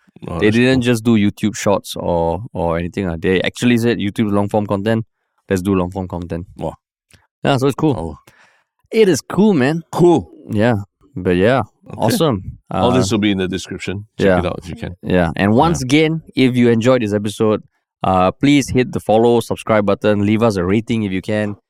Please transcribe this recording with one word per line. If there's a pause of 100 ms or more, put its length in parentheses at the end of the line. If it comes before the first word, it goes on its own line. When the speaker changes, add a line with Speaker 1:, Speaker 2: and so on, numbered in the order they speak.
(280)
Speaker 1:
Oh,
Speaker 2:
They
Speaker 1:
that's
Speaker 2:
didn't
Speaker 1:
cool. (120)
Speaker 2:
just
do
YouTube
Shorts
or, (100)
or
anything,
lah.
They
actually
said,
"YouTube
long
form
content, (440)
let's
do
long
form
content." (100)
Speaker 1:
Wow. (680)
Speaker 2:
Yeah,
so
it's
cool.
Speaker 1:
Oh. (760)
Speaker 2:
It
is
cool,
man. (100)
Speaker 1:
Cool. (180)
Speaker 2:
Yeah. (400)
But
yeah, (240)
Speaker 1:
Okay.
Speaker 2:
awesome. (120)
Speaker 1:
All
Speaker 2:
Uh,
Speaker 1:
this
will
be
in
the
description. (100)
Check
Speaker 2:
yeah.
Speaker 1:
it
out
if
you
can.
Speaker 2:
Yeah.
And
once
Speaker 1:
Yeah.
Speaker 2:
again, (140)
if
you
enjoyed
this
episode, (400)
uh,
please
hit
the
follow,
subscribe
button,
leave
us
a
rating
if
you
can. (140)